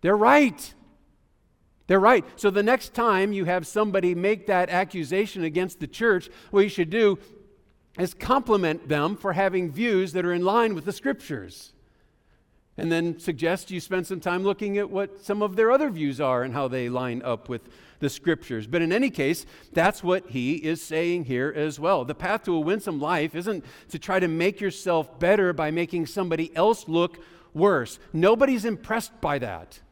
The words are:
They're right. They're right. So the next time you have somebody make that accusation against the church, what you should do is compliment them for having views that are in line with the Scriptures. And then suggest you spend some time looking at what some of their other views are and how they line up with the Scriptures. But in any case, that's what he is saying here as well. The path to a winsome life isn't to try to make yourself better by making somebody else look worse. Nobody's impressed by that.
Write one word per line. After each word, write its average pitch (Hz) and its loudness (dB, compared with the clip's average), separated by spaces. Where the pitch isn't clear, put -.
They're 180 4
right. 247 4
They're 190 6
right. 214 6
So 202 2
the 202 2
next 233 2
time 208 2
you 196 -2
have 175 0
somebody 196 0
make 185 -2
that 180 2
accusation 185 -2
against 165 -4
the 151 -8
church, 214 0
what 196 6
you 208 4
should 170 -2
do 202 4
is 180 -2
compliment 190 0
them 151 0
for 196 -4
having 185 0
views 190 0
that 180 -2
are 175 0
in 175 -2
line 214 2
with 156 -8
the 202 -6
Scriptures. - -8
And 165 -4
then 165 -2
suggest 165 -4
you 180 -6
spend 185 -4
some 190 -8
time 180 -4
looking 202 -2
at 202 -4
what 196 -6
some 208 -2
of 202 -2
their 226 4
other 277 4
views 147 -4
are 127 2
and 127 -6
how 139 -2
they 123 -4
line 123 -4
up 120 -4
with 120 -10
the 143 -2
Scriptures. 123 -4
But 165 -2
in 165 0
any 240 2
case, 156 -2
that's 180 0
what 180 0
he 127 -2
is 160 -4
saying 170 -4
here 127 -2
as 151 -4
well. 160 0
The 135 -8
path 190 -4
to 180 -2
a 165 0
winsome 180 -4
life 156 -2
isn't 180 -6
to 160 -8
try 190 -2
to 180 0
make 170 0
yourself 180 -2
better 180 4
by 151 -2
making 170 -2
somebody 165 -4
else 214 2
look 170 0
worse. 156 2
Nobody's 220 4
impressed - -6
by 147 -2
that. 92 -10